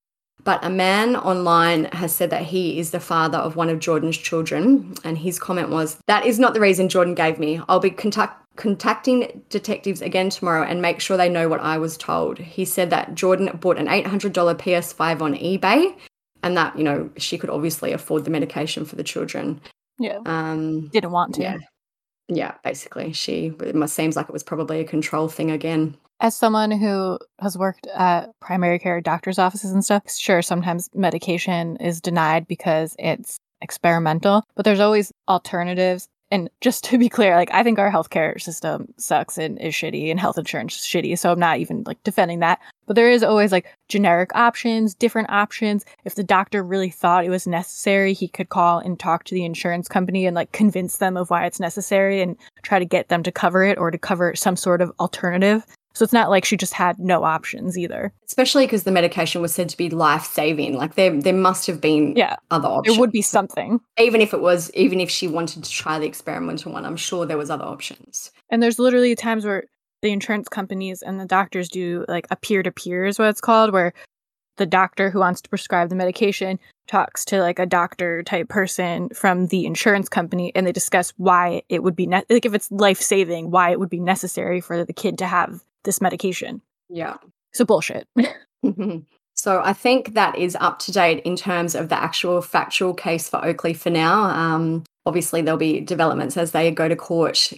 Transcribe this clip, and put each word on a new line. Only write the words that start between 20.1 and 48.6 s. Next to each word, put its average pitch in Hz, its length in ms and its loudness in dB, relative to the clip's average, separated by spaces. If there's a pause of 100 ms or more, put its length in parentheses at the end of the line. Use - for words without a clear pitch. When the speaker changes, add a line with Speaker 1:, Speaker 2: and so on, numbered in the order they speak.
Speaker 1:
Um, 160 640 -4
Speaker 2:
Didn't 175 240 -2
want 175 240 0
to. 156 60 -4
Speaker 1:
yeah. 185 160 -6 (720)
Yeah, - 240 -4 (100)
basically. 143 480 -8
She, 160 500 -6
it - 140 -4
must, 151 180 -2
seems 156 220 -2
like 147 140 -6
it - 40 -14
was 151 100 -10
probably 156 360 -6
a 160 60 -4
control 156 420 -2
thing 160 240 -4
again. 156 460 -2 (240)
Speaker 2:
As 226 140 2
someone 214 360 2
who 196 460 0 (220)
has 190 180 -6
worked 185 380 -4
at 175 460 0
primary 175 360 0
care 175 220 -2
doctor's 170 400 -2
offices 190 320 0
and 190 140 2
stuff, 202 260 2
sure, 175 300 2
sometimes 175 520 -2
medication 170 840 -2
is 170 240 -4
denied 165 460 0
because 160 520 -2
it's - 380 -4 (240)
experimental, 165 840 2 (120)
but 196 100 -2
there's 202 160 4
always 208 320 2 (160)
alternatives. 180 800 0 (240)
And 185 180 0 (120)
just - 240 0
to 254 140 4
be 240 100 6
clear, 196 260 4
like, 175 180 4
I 226 100 6
think 226 160 2
our 202 100 2
healthcare 160 500 0
system 156 580 -8
sucks - 420 -2
and 160 200 -6
is 160 140 -6
shitty 156 380 -4
and 170 80 -2
health - 180 -2
insurance 151 380 -6
is - 60 -12
shitty, 175 360 -2
so 175 140 2
I'm 175 80 0
not 165 180 2
even, 165 300 -6
like, 160 160 -10
defending 175 360 0
that. 170 200 2 (260)
But 202 100 -2
there 233 140 8
is 240 140 6
always, 208 280 4
like, 185 140 2 (220)
generic 180 480 2
options, 226 580 2
different 226 380 0
options. 208 540 0 (200)
If 190 100 -8
the 208 80 -4
doctor 196 400 2
really 185 280 -2
thought 175 340 2
it 180 60 -2
was 185 160 -2
necessary, 196 640 0
he 185 140 -4
could - 220 -8
call 170 280 4